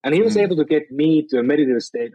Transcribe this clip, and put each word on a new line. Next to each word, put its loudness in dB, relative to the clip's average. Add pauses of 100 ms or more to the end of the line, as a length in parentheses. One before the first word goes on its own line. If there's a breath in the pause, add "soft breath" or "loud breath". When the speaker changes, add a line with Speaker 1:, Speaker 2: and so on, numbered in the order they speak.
Speaker 1:
And 0
he 2
was 0
Speaker 2:
Mm. 4
Speaker 1:
able -2
to 0
get -2
me 0
to -2
a 0
meditative 0
state -8